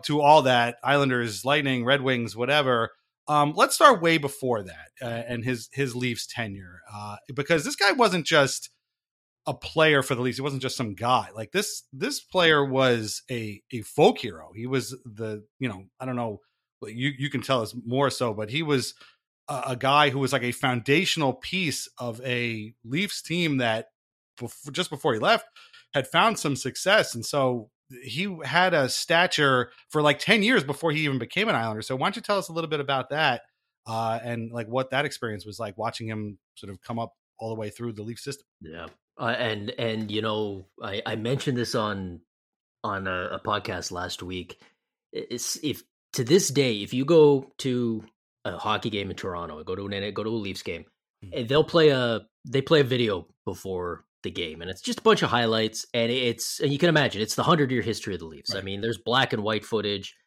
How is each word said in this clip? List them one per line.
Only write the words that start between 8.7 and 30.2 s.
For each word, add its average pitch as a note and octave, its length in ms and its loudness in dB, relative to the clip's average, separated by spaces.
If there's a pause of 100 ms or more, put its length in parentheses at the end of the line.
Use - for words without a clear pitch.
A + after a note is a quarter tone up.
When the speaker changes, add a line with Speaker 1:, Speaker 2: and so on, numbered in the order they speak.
Speaker 1:
a C3+ 80 -4
player D#3 480 4
for C3 120 -2
the A#2 60 -2
Leafs. B2 160 -2
He C3 60 -6
wasn't C#3 200 -4
just C3 140 -4
some A2 180 -4
guy. A2+ 400 2
Like, A2 160 -10
this, - 340 -4 (100)
this G#3+ 260 -6
player D#3+ 440 4
was B2+ 640 0
a, A2 320 -8 (100)
a A#2+ 100 -6
folk F3 360 4
hero. F2 360 -10
He A2+ 120 -10
was B2+ 240 -4 (160)
the, G#2+ 380 -8 (140)
you C3 100 -4
know, F#2+ 160 -10 (140)
I B2+ 60 -10
don't C3 120 -6
know, A2 240 -6 (440)
you, A#2+ 320 -4
you C3+ 140 -4
can B2+ 100 -6
tell B2 220 0
us G#2+ 120 -8 (120)
more C3 240 2
so, A#2 240 -2
but G#2+ 160 -8
he D3 120 -4
was D3 320 0 (540)
a, C#3 200 -6
a B2+ 80 -4
guy C#3 340 4
who C3 80 -2
was, C3+ 140 0
like, C3 100 0
a A#2+ 100 -2
foundational C3+ 800 0
piece F3 560 -4 (100)
of A#2+ 240 -8
a A#2+ 520 -4 (100)
Leafs E3 380 -4
team D#3+ 360 -2
that A#2 280 0 (520)
bef-, C3 340 -12
just F3 180 -4
before D3 240 0
he G#2+ 60 -2
left G#3 260 2 (480)
had C3+ 120 0
found G3 320 2
some D3 160 -2
success. F3+ 600 2
And A2+ 100 -8
so B2+ 460 0 (340)
he E3+ 400 -6
had E3+ 300 4
a C3+ 160 4
stature D3+ 800 4 (180)
for, D3+ 140 0
like, D3 160 6
ten G#3 240 4